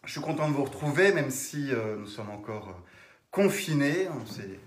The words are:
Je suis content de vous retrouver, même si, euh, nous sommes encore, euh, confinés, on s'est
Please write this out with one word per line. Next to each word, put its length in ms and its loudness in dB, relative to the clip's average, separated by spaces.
Je 80 -12
suis 100 -8
content 260 0
de 60 2
vous 100 2
retrouver, 500 4
même 180 2
si, 420 -4
euh, 240 -2
nous 80 -10
sommes 240 -8
encore, 400 -10
euh, 200 -16
confinés, 760 2
on 60 -10
s'est 400 -10